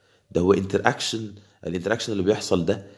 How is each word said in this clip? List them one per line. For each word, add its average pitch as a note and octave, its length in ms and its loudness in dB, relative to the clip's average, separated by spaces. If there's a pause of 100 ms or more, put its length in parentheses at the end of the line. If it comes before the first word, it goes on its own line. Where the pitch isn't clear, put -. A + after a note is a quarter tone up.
(300)
ده E2+ 100 0
هو F#2 140 6
interaction، G2+ 640 0 (480)
الانتراكشن F#2 460 -4
اللي G2+ 100 0
بيحصل F#2+ 420 2
ده G#2 220 -2 (120)